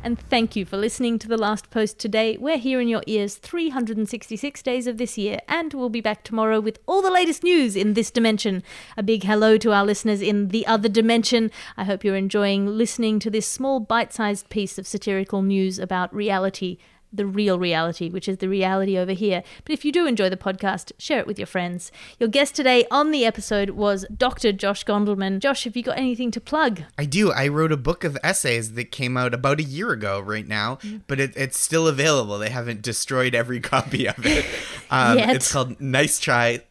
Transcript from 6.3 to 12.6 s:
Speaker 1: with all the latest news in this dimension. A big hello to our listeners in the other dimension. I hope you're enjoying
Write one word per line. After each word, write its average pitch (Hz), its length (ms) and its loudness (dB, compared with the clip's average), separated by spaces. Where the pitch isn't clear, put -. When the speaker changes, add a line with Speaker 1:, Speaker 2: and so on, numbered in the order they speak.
Speaker 1:
with 220 280 -4
all 381 160 2
the 370 80 4
latest 359 320 2
news 302 320 4
in 214 180 2
this 220 160 2
dimension. 214 540 2
A 214 60 -2
big 202 220 0
hello 214 340 6
to 220 140 2
our 202 120 4
listeners 208 340 0
in 202 280 0
the 214 180 0
other 220 240 2
dimension. 226 600 4
I 202 60 -4
hope 190 200 -2
you're 196 120 2
enjoying 196 500 2